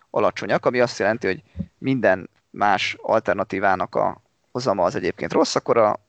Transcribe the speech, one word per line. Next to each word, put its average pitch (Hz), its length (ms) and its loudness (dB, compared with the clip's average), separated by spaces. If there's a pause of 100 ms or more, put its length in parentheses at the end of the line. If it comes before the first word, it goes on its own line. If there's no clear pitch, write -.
(100)
alacsonyak, 104 560 0
ami 123 140 2
azt 117 180 0
jelenti, 107 280 0
hogy 92 160 -2 (360)
minden 104 520 0 (200)
más 101 500 0
alternatívának 95 920 0
a 101 280 -2 (300)
hozama 135 320 0
az 156 100 0
egyébként - 380 -4
rossz, 160 220 0
akkor - 220 0
a-, 107 320 2